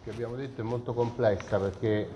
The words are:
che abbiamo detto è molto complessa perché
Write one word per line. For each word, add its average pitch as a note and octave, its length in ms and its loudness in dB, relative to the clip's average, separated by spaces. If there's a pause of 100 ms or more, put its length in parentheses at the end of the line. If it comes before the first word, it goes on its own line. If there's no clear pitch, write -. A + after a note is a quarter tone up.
che A2+ 80 -10
abbiamo A#2 240 -6
detto B2+ 260 -8
è - 20 -2
molto A#2+ 300 -2
complessa A2+ 640 2
perché G2+ 580 2